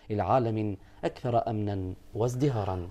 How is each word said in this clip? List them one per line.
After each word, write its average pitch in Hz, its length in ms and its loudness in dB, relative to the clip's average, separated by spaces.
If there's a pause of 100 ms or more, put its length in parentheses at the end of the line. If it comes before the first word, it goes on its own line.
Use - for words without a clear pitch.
(100)
إلى 104 120 0
عالم 110 540 2 (280)
أكثر - 460 0
أمنا 101 440 -2 (200)
وازدهارا. 110 760 0